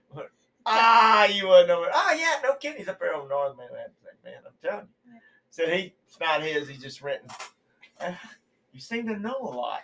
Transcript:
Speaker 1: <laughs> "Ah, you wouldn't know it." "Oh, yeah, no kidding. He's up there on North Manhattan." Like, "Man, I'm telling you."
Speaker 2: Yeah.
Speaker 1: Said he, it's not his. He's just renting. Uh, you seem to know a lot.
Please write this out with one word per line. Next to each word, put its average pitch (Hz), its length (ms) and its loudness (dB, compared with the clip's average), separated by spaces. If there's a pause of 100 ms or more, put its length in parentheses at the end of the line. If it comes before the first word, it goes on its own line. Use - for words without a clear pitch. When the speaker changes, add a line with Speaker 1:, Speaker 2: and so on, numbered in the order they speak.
(140)
Speaker 1:
<laughs> - 520 -16
"Ah, 226 580 6
you 202 240 0
wouldn't 180 200 10
know 170 160 0
it." 185 100 -2
"Oh, 359 240 2
yeah, 330 160 0 (120)
no 277 100 2
kidding. 294 240 -10
He's 180 80 -10
up 185 120 -12
there 170 140 -4
on 143 120 -10
North 139 300 -4
Manhattan." 120 360 -16 (120)
Like, - 200 -20
"Man, 123 220 -20
I'm - 60 -20 (100)
telling 202 260 -8 (180)
you." 240 80 -20
Speaker 2:
Yeah. 233 40 -20 (300)
Speaker 1:
Said 165 240 -4
he, 180 220 -4 (120)
it's - 140 -20
not 156 220 0
his. 151 260 -6
He's 135 140 -16
just 135 180 -16
renting. 143 300 -10 (680)
Uh, 175 140 -8 (640)
you 135 60 -20
seem 233 260 -8
to 220 120 -6
know 233 220 -8
a 247 40 -12 (120)
lot. - 280 -8